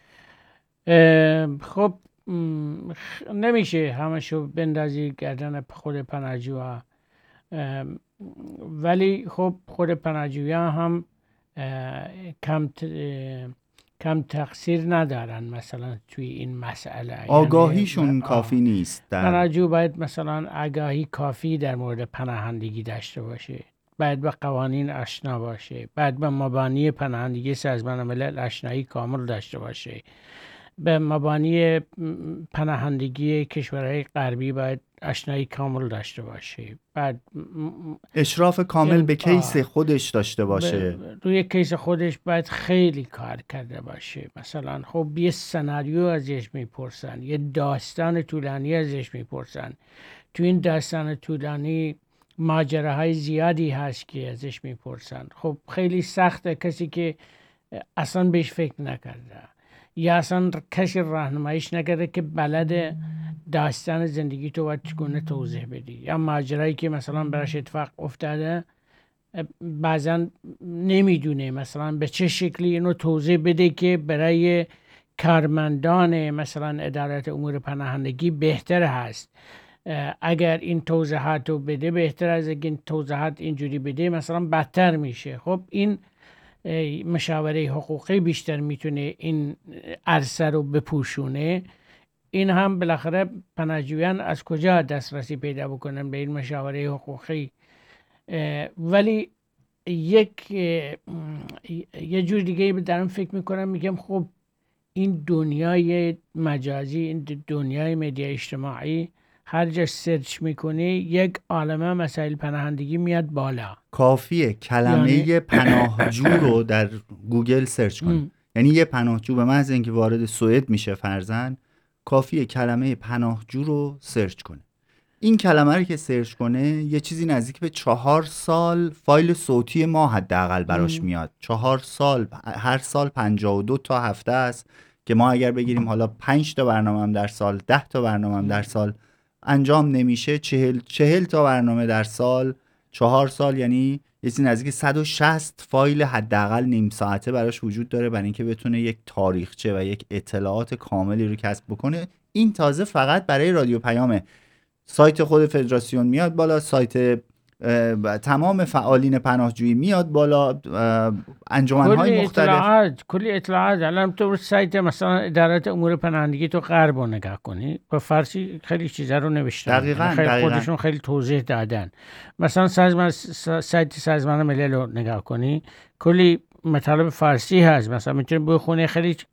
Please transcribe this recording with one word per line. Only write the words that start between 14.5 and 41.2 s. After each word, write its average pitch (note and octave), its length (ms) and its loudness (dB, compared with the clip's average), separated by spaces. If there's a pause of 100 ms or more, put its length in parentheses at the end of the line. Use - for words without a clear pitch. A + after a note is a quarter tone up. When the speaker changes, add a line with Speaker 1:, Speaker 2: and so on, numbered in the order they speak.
Speaker 1:
ندارن A#2 500 -2
مثلاً A#2 520 -12 (120)
توی C3 180 -10
این B2+ 300 -10
مسئله. A#2+ 560 -12
یعنی - 160 -12
Speaker 2:
آگاهیشون D#3 840 6
Speaker 1:
م-، C3 120 2
آه. - 60 -8
Speaker 2:
کافی A#2+ 320 2
نیست G#2 500 0
در F#2 120 0
Speaker 1:
پناهجو F3 460 2
باید E3 300 2
مثلاً D#3 560 -6
آگاهی D3+ 560 -4
کافی D3 480 -4
در C#3 160 -2
مورد B2 300 -6
پناهندگی A2+ 800 -8
داشته A2+ 400 -10
باشه، A#2+ 420 -14 (340)
باید C#3+ 220 0
با C#3+ 200 -4
قوانین C#3 500 -2
آشنا C3 480 -8
باشه، A#2 580 -12
باید C#3 200 0
با D3 140 -2
مبانی C3+ 600 0
پناهندگی B2+ 640 -4
سازمان B2+ 480 -4
ملل B2+ 360 -6
آشنایی B2 460 -6
کامل B2 420 -6
داشته A2 320 -8
باشه، A2+ 440 -14 (760)
به D#3+ 200 2
مبانی، D#3 800 2
م، D#3 40 -4 (720)
پناهندگی C#3+ 920 -2
کشورهای C#3 580 -6
غربی C3 500 -4
باید C3 280 -4 (220)
آشنایی C#3 420 -4
کامل C3 440 -6
داشته A2 340 -10
باشه. A2 560 -16 (160)
بعد، C#3 260 -4 (140)
م، C#3+ 60 -12
م، D#3 580 -10 (160)
Speaker 2:
اشراف F3 460 2
کامل E3 360 4
Speaker 1:
این، D#3+ 100 6
Speaker 2:
به D3 100 2
کیس F3 400 4
Speaker 1:
آه. C3+ 60 4
Speaker 2:
خودش D3+ 480 0
داشته G#2 340 0
باشه. F#2 460 0
Speaker 1:
به، - 320 -12